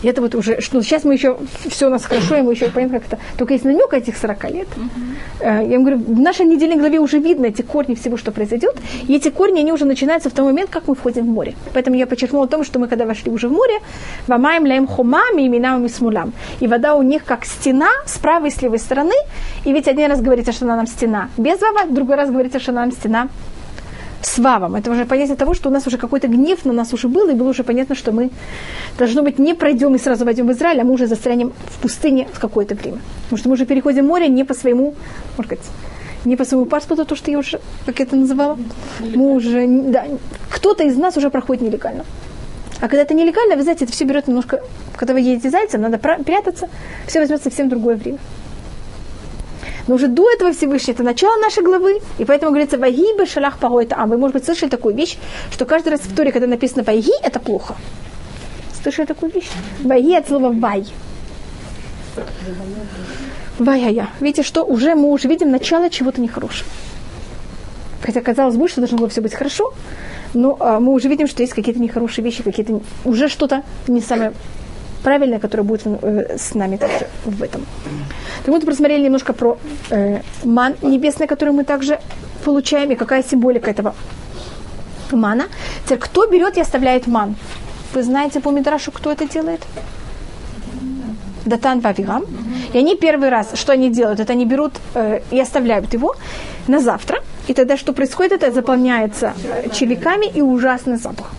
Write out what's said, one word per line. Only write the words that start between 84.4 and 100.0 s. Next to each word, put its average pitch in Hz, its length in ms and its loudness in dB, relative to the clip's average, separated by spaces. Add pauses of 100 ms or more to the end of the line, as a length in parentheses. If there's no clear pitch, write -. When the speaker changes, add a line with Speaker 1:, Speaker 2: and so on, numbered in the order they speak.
Speaker 1:
мана. 302 320 2 (420)
Теперь, 247 140 0
кто 415 280 2
берёт 370 300 4
и 349 40 2
оставляет 254 460 2
ман? 214 280 0 (580)
Вы 262 100 0
знаете 277 360 0
по 277 100 -2
Мидрашу, 285 420 0
кто - 200 -4
это 302 160 -2
делает? 320 340 -4 (1800)
Датан, 240 360 0
Вавирам. 202 440 -2 (480)
И - 40 4
они 311 180 4
первый 302 340 4
раз, 226 260 0
что 277 180 2
они 262 160 4
делают, 226 300 2
это 220 140 0
они 247 120 2
берут, 269 280 0 (220)
э, 214 240 0 (120)
и 247 100 2
оставляют 233 520 0
его 269 220 0 (520)
на 277 120 4
завтра. 240 420 0 (280)
И 269 40 2
тогда 262 220 4
что 277 160 -2
происходит? 330 400 0
Это 311 200 2
заполняется, 247 800 0 (100)
э, 240 260 -6
червяками 330 560 0 (120)